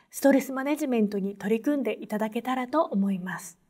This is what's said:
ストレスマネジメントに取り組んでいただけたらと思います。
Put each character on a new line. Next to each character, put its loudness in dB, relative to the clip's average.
ス -6
ト 8
レ 6
ス -4
マ -2
ネ 2
ジ -2
メ 2
ン 4
ト -4
に -4
取 0
り -8
組 0
ん -2
で -4
い -10
た -2
だ -2
け -4
た -2
ら -4
と 2
思 0
い -4
ま -8
す。 -16